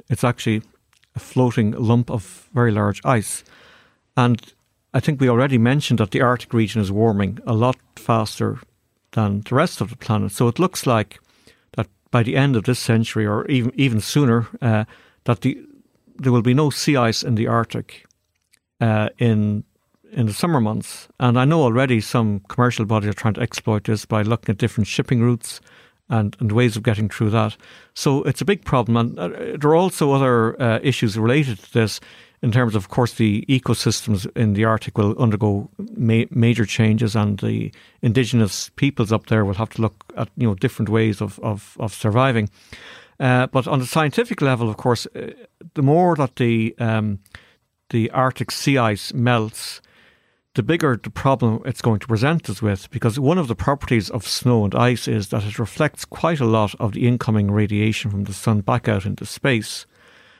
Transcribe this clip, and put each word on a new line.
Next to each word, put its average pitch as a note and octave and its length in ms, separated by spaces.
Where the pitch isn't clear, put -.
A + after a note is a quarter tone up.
It's B2+ 140
actually A2+ 380
a - 40
floating A#2+ 500
lump A#2+ 400
of - 420
very A#2+ 180
large G#2 320
ice. B2 420
And A#2+ 260
I C3 80
think C#3 200
we C3 80
already B2+ 280
mentioned A#2+ 440
that G#2 100
the C3+ 100
Arctic B2 320
region A2 300
is F#2+ 100
warming G2+ 540
a A#2 80
lot B2 220
faster A2 640
than G#2 300
the B2 120
rest D#3+ 260
of G2+ 100
the A#2 60
planet. G2+ 360
So A#2+ 160
it A#2 100
looks - 280
like A2+ 340
that A2+ 100
by A#2+ 140
the C3 120
end C#3 200
of G2 80
this B2 160
century, A2+ 440
or G#2 220
even, B2+ 300
even A#2+ 240
sooner, A#2 480
uh, A2 260
that A#2+ 180
the, F#3+ 140
there C3 160
will A#2+ 100
be B2 120
no D3 160
sea - 260
ice A#2 260
in B2 140
the A2 100
Arctic, A#2 600
uh, G#2+ 380
in, G#2+ 440
in B2 160
the G#2 60
summer D#3+ 280
months. G#2+ 460
And B2 180
I B2+ 60
know D#3 180
already B2 380
some G#2+ 480
commercial A#2+ 380
bodies G#2 240
are F#2+ 40
trying G#2+ 200
to - 60
exploit A2 440
this G#2+ 200
by G#2+ 180
looking A2 300
at G2 60
different A2 300
shipping A#2+ 340
routes A#2+ 380
and, G#2+ 320
and A2 100
ways A2+ 260
of G#2+ 60
getting G#2+ 260
through G#2+ 220
that. A2 260
So C#3+ 300
it's C#3 160
a D3+ 40
big F#3+ 200
problem. A#2 320
And, A#2 220
uh, F3 100
there D3 140
are D#3+ 60
also E3+ 360
other, B2 480
uh, A2+ 220
issues A2+ 340
related B2 440
to - 120
this A2 280
in B2 100
terms A#2 220
of, G2+ 100
of - 60
course, A#2+ 240
the A2 340
ecosystems A2+ 880
in A2 160
the G#2 140
Arctic A2+ 320
will G#2 200
undergo G#2+ 520
ma-, A2+ 340
major A#2 360
changes, A2 500
and G#2 220
the A2 340
indigenous A2+ 760
peoples B2+ 360
up - 160
there A2 180
will G2 80
have A2 160
to - 100
look - 240
at, C3 180
you B2 100
know, G#2 80
different G#2+ 360
ways A2 320
of, G2+ 160
of, G#2+ 420
of A2+ 140
surviving. A#2 560
Uh, B2+ 280
but B2+ 200
on C#3+ 120
the B2+ 80
scientific E3 560
level, A#2+ 260
of G#2+ 80
course, - 300
uh, - 140
the D3+ 80
more E3 360
that C#3+ 200
the, A#2 420
um, A2 400
the A#2 220
Arctic B2+ 400
sea - 260
ice A2 380
melts, A#2 640
the A2 100
bigger C#3 400
the A2 60
problem B2 560
it's - 160
going G#2+ 200
to - 60
present B2+ 440
us F#2+ 100
with, G2+ 300
because A#2 280
one D3+ 200
of D3 100
the A2+ 80
properties B2+ 540
of - 160
snow A#2+ 380
and G2 100
ice A#2+ 340
is G#2+ 220
that G#2 140
it G#2 140
reflects - 460
quite E3 360
a B2 40
lot A2 340
of G#2 140
the A#2+ 160
incoming G#2+ 420
radiation G#2 600
from G2+ 140
the G2 100
sun G#2+ 260
back A#2+ 260
out G#2+ 200
into G2 180
space. - 640